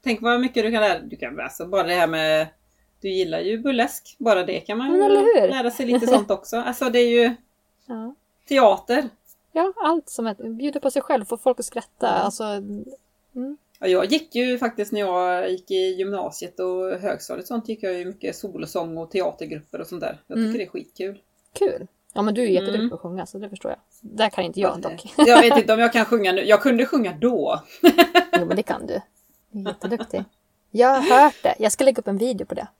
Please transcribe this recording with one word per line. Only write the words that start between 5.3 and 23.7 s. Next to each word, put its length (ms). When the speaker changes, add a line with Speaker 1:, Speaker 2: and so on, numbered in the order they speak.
Speaker 2:
hur? 80
Speaker 1:
lära 220
sig 160
lite 200
sånt 240
också. 260
Alltså, 340
det 80
är 100
ju 260
Speaker 2:
<laughs> 260
Ja. 280
Speaker 1:
teater. 600
Speaker 2:
Ja, 240
allt 320
som 180
att 120
bjuda 420
på 100
sig 120
själv, 220
få 120
folk 240
att 60
skratta, 200
Speaker 1:
Ja. 80
Speaker 2:
alltså, 360
mm. 1120
Speaker 1:
Ja, 80
jag 260
gick 220
ju 240
faktiskt, 340
när 80
jag 500
gick 200
i 40
gymnasiet 640
och 300
högstadiet, 460
sånt, 220
gick 140
jag 160
ju 60
mycket 320
solosång 640
och 120
teatergrupper 680
och 60
sånt 140
där. 260
Jag 100
tycker 100
Speaker 2:
Mm. 120
Speaker 1:
det 60
är 40
skitkul. 520
Speaker 2:
Kul! 340
Ja, 60
men 120
du 80
är 40
jätteduktig 320
Speaker 1:
Mm. 120
Speaker 2:
på 40
att 60
sjunga, 260
så 120
det 120
förstår 200